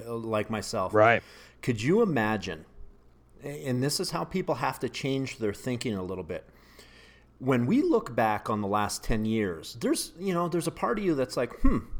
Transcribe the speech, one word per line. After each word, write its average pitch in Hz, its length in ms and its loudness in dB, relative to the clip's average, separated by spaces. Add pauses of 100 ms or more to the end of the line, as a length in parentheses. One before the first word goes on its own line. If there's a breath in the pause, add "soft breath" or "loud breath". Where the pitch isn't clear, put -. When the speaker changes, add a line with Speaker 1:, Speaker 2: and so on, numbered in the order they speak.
Speaker 1:
uh, 117 80 -6
like 110 340 -2
myself. 101 440 -4
Speaker 2:
Right. 107 280 8 (400 soft breath)
Speaker 1:
Could 113 200 0
you 175 200 4
imagine? 107 640 0 (800)
And 143 400 -4
this 143 160 0
is 180 120 -4
how 170 120 -4
people 175 320 -2
have 131 240 -2
to 123 100 -4
change 135 480 -4
their 104 160 -2
thinking 120 420 -4
a 95 80 -4
little 92 200 -6
bit. 85 260 -8 (920 soft breath)
When 127 280 2
we 254 160 4
look 240 320 0
back 107 340 2
on 107 120 0
the 101 60 -2
last 104 360 -2
ten 110 220 0
years, 104 540 -2
there's, 269 400 -2
you 190 140 -2
know, 175 140 0
there's 165 200 0
a - 40 -4
part 214 260 -2
of 208 80 -2
you 170 80 4
that's 135 240 -2
like, 123 240 -2
"Hmm, 120 180 8 (200)